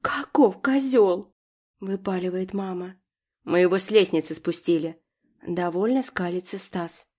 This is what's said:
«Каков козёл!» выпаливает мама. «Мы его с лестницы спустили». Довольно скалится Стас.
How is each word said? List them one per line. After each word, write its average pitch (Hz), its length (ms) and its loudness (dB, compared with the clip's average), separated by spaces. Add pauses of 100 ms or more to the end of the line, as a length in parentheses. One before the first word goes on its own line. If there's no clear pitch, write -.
«Каков 269 600 2
козёл!» 254 720 2 (460)
выпаливает 185 720 -4
мама. 185 420 -8 (480)
«Мы 175 180 2
его 185 180 4
с 185 100 -6
лестницы 175 460 2
спустили». 165 680 -2 (440)
Довольно 180 580 0
скалится 180 560 -6
Стас. - 480 -10 (120)